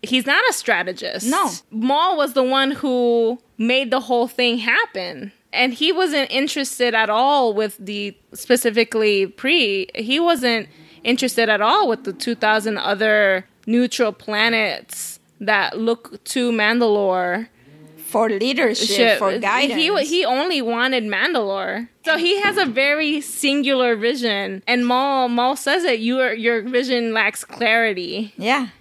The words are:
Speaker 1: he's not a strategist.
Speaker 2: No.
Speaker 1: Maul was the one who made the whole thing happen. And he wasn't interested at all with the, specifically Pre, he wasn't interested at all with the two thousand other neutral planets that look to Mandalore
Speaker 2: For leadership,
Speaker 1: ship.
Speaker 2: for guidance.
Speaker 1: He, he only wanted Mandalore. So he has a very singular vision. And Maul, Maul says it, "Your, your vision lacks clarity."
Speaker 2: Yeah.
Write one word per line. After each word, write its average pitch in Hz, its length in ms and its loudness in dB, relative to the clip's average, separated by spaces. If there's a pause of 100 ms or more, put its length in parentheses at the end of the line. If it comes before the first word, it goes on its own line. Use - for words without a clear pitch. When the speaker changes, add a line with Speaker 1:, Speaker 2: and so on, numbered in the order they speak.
Speaker 1:
he's 240 220 -2
not 302 240 2
a - 60 0
strategist. 185 720 -4
Speaker 2:
No. 302 240 0 (200)
Speaker 1:
Maul 285 460 0
was 277 160 0
the 269 100 2
one 269 280 2
who 247 680 0 (200)
made 240 320 0
the 254 100 2
whole 240 280 0
thing 240 280 0
happen. 214 760 -2 (220)
And 254 220 0
he 311 180 0
wasn't 311 380 0
interested 262 640 -2
at 220 160 4
all 254 420 2
with 208 260 -2
the, 202 380 -8 (160)
specifically 220 920 2
Pre, 208 680 0
he 240 240 -2
wasn't 247 500 0 (360)
interested 233 460 0
at 208 100 2
all 311 280 4
with 226 160 -2
the 196 100 -6
two 233 200 -4
thousand 214 440 0
other 202 680 2 (220)
neutral 233 460 2
planets 214 1040 -2 (220)
that 202 380 0
look 226 460 -4
to 247 280 0
Mandalore 208 960 2 (480)
Speaker 2:
For 226 340 0
leadership, 233 680 0
Speaker 1:
ship. 226 220 4
Speaker 2:
for 196 200 0
guidance. 247 420 0
Speaker 1:
He, 320 240 0
he 349 200 0
only 277 380 0
wanted 240 420 0
Mandalore. 208 840 -2 (160)
So 320 120 0
he 349 240 0
has 403 160 0
a 392 100 2
very 294 540 0
singular 269 760 0
vision. 208 720 -2
And 247 180 2
Maul, 262 420 0
Maul 240 280 0
says 294 280 -2
it, 233 160 0
"Your, 247 320 0
your 226 300 0
vision 247 500 -2
lacks 214 320 -2
clarity." 214 920 -2
Speaker 2:
Yeah. 247 320 -2 (120)